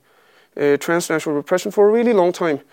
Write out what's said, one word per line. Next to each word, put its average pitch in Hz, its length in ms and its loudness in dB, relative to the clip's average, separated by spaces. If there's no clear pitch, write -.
uh, 143 200 2
transnational 170 580 -4
repression 180 380 -4
for 208 160 4
a 214 40 4
really 233 200 2
long 180 180 2
time. 165 300 -4